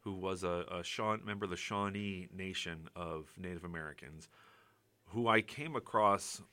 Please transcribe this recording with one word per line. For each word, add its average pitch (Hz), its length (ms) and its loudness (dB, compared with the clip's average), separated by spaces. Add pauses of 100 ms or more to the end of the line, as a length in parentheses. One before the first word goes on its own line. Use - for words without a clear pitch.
who 98 140 -4
was 92 300 -2
a, 87 260 2
a 87 120 -4
Shaw-, 107 400 0
member 104 220 -2
of 92 60 -2
the 87 60 -2
Shawnee 101 760 -2
Nation 90 640 -6
of 82 300 -4 (100)
Native 90 280 -6
Americans, 80 680 -8 (800)
who 117 200 0
I 110 140 8
came 147 340 -6
across 104 640 6 (120)